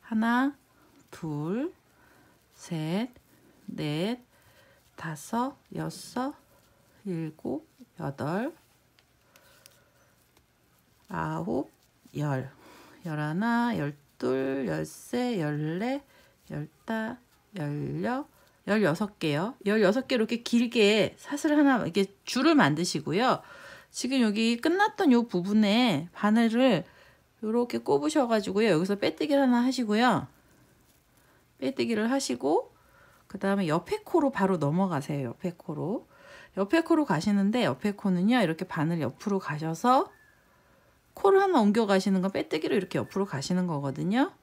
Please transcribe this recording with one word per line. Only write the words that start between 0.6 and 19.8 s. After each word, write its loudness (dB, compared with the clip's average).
둘, -6
셋, -6
넷, -4
다섯, -6
여섯, -8
일곱, -8
여덟, -6
아홉, -6
열. -4
열하나, -2
열둘, -4
열세, -4
열네, -4
열다, -8
열여, -6
열여섯 0
개요. -2
열여섯 2